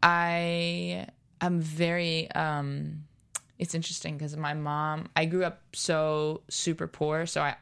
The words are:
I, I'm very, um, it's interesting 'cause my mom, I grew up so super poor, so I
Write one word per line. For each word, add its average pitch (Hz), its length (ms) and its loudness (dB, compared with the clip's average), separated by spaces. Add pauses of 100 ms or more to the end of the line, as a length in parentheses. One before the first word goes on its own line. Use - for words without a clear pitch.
I, 170 1040 2 (340)
I'm 170 200 2
very, 165 720 0
um, 151 720 -2 (540)
it's 175 160 -2
interesting 165 440 -4
'cause 147 180 -6
my 151 180 -2
mom, 151 600 -2
I 160 100 4
grew 180 180 2
up 175 180 -4 (100)
so 156 760 0
super 165 400 -2
poor, 156 380 0
so 156 140 -2
I 143 220 0